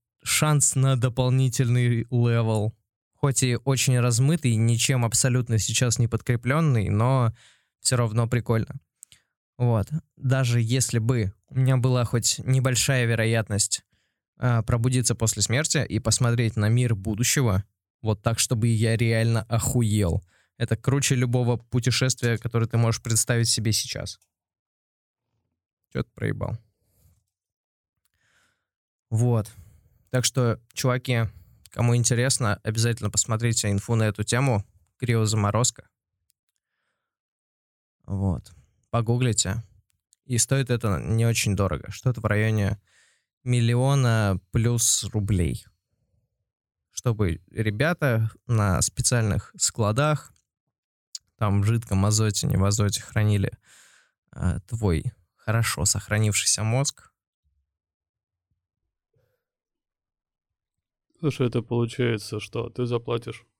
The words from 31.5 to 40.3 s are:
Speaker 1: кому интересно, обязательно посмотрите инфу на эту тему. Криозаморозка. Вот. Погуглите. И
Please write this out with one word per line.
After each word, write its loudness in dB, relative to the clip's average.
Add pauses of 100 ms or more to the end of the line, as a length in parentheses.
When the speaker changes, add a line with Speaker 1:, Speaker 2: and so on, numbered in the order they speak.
Speaker 1:
кому 2
интересно, 0
обязательно -2
посмотрите -2
инфу -2
на 2
эту -2
тему. 0 (320)
Криозаморозка. 0 (2250)
Вот. -4 (380)
Погуглите. 0 (640)
И -4